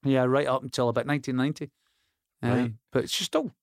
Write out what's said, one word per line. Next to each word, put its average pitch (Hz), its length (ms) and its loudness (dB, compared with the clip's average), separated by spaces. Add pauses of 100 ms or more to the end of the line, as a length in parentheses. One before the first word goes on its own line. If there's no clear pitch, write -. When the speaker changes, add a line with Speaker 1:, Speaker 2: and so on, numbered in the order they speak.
Speaker 1:
Yeah, 135 200 4
right 135 240 2
up 131 140 0
until 127 260 0
about 120 180 -2
nineteen 139 300 -2
ninety. 139 340 -2 (720)
Um, 120 80 2
Speaker 2:
Right. 123 220 0 (180)
Speaker 1:
but - 180 0
she's - 180 -4
still 302 260 -2 (100)